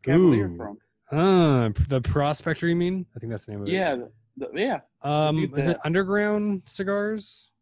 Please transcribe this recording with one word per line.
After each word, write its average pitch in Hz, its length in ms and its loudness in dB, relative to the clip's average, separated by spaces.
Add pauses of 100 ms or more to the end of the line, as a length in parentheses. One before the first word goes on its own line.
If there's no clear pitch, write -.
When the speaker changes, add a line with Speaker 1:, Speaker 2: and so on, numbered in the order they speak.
Speaker 1:
Cavalier 139 480 4
Speaker 2:
Ooh. 85 60 -10
Speaker 1:
from? 104 220 -12 (320)
Speaker 2:
Uh, 156 600 4
p-, - 180 0
the 135 140 0
Prospector, 151 680 0
you 170 80 2
mean? 180 300 -2 (100)
I - 20 -14
think 113 120 -10
that's 110 160 -8
the 107 60 -12
name 101 100 -8
of - 60 -6
it. - 40 -2
Speaker 1:
Yeah, 180 240 0 (400)
the, 135 180 -10
yeah. 190 260 -2 (220)
Speaker 2:
Um, 151 380 0
Speaker 1:
Look 143 120 -4
at 143 60 -2
Speaker 2:
is 147 100 0
it 175 100 2
Speaker 1:
that. - 80 -8
Speaker 2:
Underground 202 800 0
Cigars? 202 840 -6 (120)